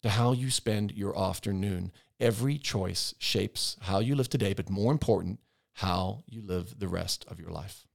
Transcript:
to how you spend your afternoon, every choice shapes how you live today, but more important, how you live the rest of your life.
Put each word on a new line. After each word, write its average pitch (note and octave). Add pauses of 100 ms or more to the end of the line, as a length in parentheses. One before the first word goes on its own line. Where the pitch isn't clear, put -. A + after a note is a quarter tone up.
to A2+
how A#2
you B2+
spend G#2
your G2+
afternoon, F#2+ (260)
every A#2+
choice F#2
shapes -
how G2
you B2
live C3
today, G2+
but F2+
more G2+
important, G2+ (340)
how F#2
you A2+
live F2+
the F#2+
rest F2
of E2
your E2
life. E2+